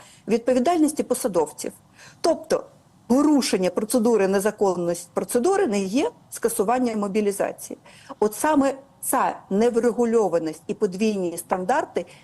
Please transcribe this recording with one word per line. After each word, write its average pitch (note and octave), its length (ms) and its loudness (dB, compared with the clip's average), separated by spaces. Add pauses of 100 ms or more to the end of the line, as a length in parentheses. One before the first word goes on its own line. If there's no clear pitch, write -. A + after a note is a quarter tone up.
(280)
відповідальності C4 760 2
посадовців. F3+ 680 -2 (500)
Тобто D#4+ 420 0 (440)
порушення B3 640 2
процедури, A3 580 2
незаконність F#3+ 840 0
процедури D4+ 540 0
не G3+ 120 0
є G#3+ 320 -2 (180)
скасуванням A3+ 680 -2
мобілізації. G3+ 800 -4 (400)
От G#3+ 160 0
саме C#4 380 2 (280)
ця G#3 340 0 (140)
неврегульованість G#3+ 1160 0
і G#3 60 -4
подвійні F#3+ 640 -2
стандарти F#3+ 680 -2 (180)